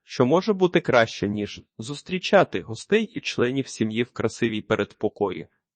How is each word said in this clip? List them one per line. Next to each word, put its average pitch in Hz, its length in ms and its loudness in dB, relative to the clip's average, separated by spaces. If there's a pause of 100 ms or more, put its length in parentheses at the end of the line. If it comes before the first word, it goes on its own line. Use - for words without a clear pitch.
що - 220 0
може 185 280 2
бути 180 280 2
краще, 113 460 2
ніж 104 340 -6 (160)
зустрічати 143 840 0
гостей 113 420 -2
і 196 160 -10
членів 127 480 -2
сім'ї 110 360 -2
в - 80 -14
красивій 110 500 -2
передпокої. 101 840 -2 (280)